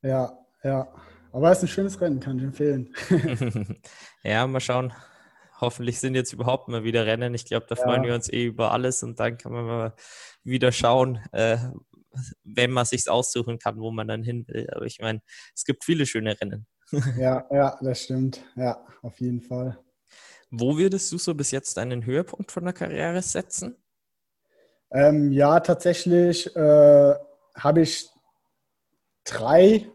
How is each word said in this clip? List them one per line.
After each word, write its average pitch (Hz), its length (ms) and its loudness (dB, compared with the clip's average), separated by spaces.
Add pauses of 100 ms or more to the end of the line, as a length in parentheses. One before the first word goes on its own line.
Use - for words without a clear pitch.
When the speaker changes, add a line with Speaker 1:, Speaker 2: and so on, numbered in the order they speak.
Speaker 1:
Ja, 131 360 -2 (240)
ja. 135 260 -4 (440)
Aber 147 180 4
es 185 80 6
ist 190 60 -2
ein 165 40 -2
schönes 196 320 -4
Rennen, 147 200 -2
kann 131 180 -6
ich 131 60 -6
empfehlen. 139 500 -4 (160)
<laughs> 120 720 -2 (180)
Speaker 2:
<laughs> - 220 -20
Ja, 110 240 0
mal 131 140 -4
schauen. 127 320 -4 (680)
Hoffentlich 120 380 -4
sind 131 160 -4
jetzt 127 180 -2
überhaupt 123 360 -4
mal 117 160 -6
wieder 113 220 0
Rennen. 117 280 -2
Ich 117 100 -10
glaub, 110 220 -6
da - 80 -6
Speaker 1:
Ja. 123 80 -4
Speaker 2:
freuen 123 220 0
wir 120 100 -2
uns 117 180 -6
eh 120 120 -2
über 113 260 -2
alles. 127 320 -2
Und 117 160 -12
dann 117 200 -4
kann - 120 -16
man 120 140 -8
mal 113 300 -6 (500)
wieder 127 260 2
schauen, 123 480 2 (140)
äh, 113 260 0 (840)
wenn 123 260 -2
man 127 140 0
sich's 120 240 -4
aussuchen 117 500 -2
kann, 110 220 -6
wo 110 100 -8
man 110 160 -6
dann 110 160 -6
hin 117 240 -8
will. - 240 -8
Aber - 140 -10
ich 117 160 -12
meine, 110 220 -6 (320)
es - 100 -12
gibt - 200 -4
viele 151 220 0
schöne 110 340 -4
Rennen. 101 260 -10 (240)
<laughs> 131 280 -2
Speaker 1:
Ja, 127 320 -2
ja, 139 300 0
das 131 220 -4
stimmt. 131 420 -4 (100)
Ja, 123 300 -6 (180)
auf - 180 -14
jeden 123 200 -4
Fall. 123 380 -10 (720)
Speaker 2:
Wo 120 260 -2
würdest 185 340 0
du 170 60 -8
so 180 180 -4
bis 143 160 -4
jetzt - 280 -6
deinen 120 260 -6
Höhepunkt 151 480 -6
von 175 120 -8
der 180 100 -6
Karriere 170 480 -4
setzen? - 540 -8 (1120)
Speaker 1:
Ähm, 143 420 4
ja, 143 280 6
tatsächlich, 175 960 2
äh, 147 600 8 (400)
habe 151 260 2
ich - 300 -2 (1120)
drei 185 720 6